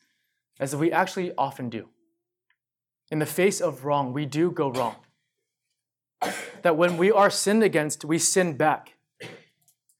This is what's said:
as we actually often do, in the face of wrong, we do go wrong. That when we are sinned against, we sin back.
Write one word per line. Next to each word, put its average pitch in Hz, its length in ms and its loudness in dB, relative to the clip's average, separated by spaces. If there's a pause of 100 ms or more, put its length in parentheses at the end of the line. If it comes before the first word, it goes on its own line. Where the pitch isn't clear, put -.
(600)
as 139 160 -6
we 156 160 0
actually 180 460 0
often 135 320 -6
do, 107 200 -10 (1200)
in 156 100 -4
the 151 60 -2
face 190 360 0
of 139 240 -4
wrong, 143 260 0
we 147 140 -4
do 160 260 0
go 151 180 -2
wrong. 120 280 -4 (1600)
That 170 140 2
when 175 220 2
we 185 120 4
are 202 200 6
sinned 214 340 2
against, 151 400 0
we 156 160 0
sin 170 380 0
back. 151 400 0 (1040)